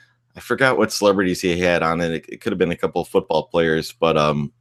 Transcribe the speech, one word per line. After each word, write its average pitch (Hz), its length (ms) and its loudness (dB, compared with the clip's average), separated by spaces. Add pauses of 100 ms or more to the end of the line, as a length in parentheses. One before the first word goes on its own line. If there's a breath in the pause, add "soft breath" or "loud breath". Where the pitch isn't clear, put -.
(360 soft breath)
I - 40 -18
forgot 127 380 0
what 107 160 0
celebrities 95 480 0
he 87 180 0
had 87 240 2
on 82 160 0
it. 85 120 -2
It, 80 180 -6
it - 120 -16
could 107 120 -4
have 92 40 -4
been 87 140 0
a 85 60 -6
couple 90 240 -4
of - 80 -10
football 85 380 0
players, 80 440 0
but, 82 260 0
um, 73 440 0